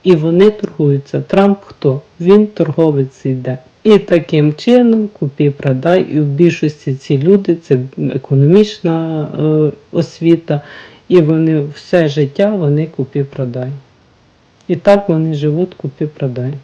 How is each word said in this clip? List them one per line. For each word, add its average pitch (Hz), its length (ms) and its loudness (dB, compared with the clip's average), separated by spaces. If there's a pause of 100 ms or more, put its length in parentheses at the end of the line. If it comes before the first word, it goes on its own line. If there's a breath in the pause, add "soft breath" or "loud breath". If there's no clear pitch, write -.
І 185 120 4
вони 170 340 2
торгуються. 143 720 -4
Трамп 196 440 2
хто? 139 360 -4 (180)
Він 208 280 4
торговець 156 760 -2
йде. 127 320 -4 (260)
І 214 140 6
таким 165 560 0
чином 226 560 2 (100)
купі-продай. 143 840 -2 (120)
І 151 60 0
в 151 60 0
більшості 151 680 -2
ці 135 240 -4
люди, 185 380 2
це 143 240 -2 (360)
економічна, 160 1120 0 (120)
е, 156 320 0 (200)
освіта. 165 720 -2 (460 loud breath)
І 180 140 4
вони 160 420 0 (120)
все 170 320 0
життя, 147 480 -2
вони 151 320 0 (100)
купі-продай. 131 720 -6 (960)
І 180 80 -2
так 202 340 2
вони 160 240 -2
живуть, 151 400 -2
купі-продай. 135 800 -8 (100)